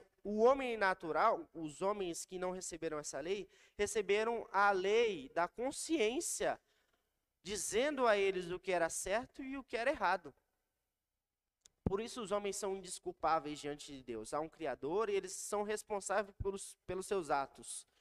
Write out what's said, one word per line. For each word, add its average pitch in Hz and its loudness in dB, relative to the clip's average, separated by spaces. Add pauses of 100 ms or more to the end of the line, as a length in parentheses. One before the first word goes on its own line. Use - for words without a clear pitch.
(220)
o 214 0
homem 254 6
natural, 185 2
os 156 -6
homens 190 -2
que 185 -10
não 180 -2
receberam 165 -4
essa 147 -6
lei, 180 -4 (260)
receberam 208 2
a 202 6
lei 196 4
da 170 0
consciência, 247 0 (840)
dizendo 240 0
a 208 8
eles 185 2
o 180 -6
que 185 -2
era 165 4
certo 226 -4
e 269 -8
o 262 -10
que - -8
era 233 0
errado. 190 0 (1500)
Por 196 0
isso 233 -8
os 180 -6
homens 202 -2
são 196 -4
indesculpáveis 160 -4
diante 147 -8
de 131 -16
Deus. 117 -8
Há 147 -2
um 160 -6
Criador 160 -2
e 202 0
eles 190 -2
são - -4
responsáveis 202 -2
pelos, 196 -6 (120)
pelos 185 -6
seus 180 -2
atos 139 -4 (140)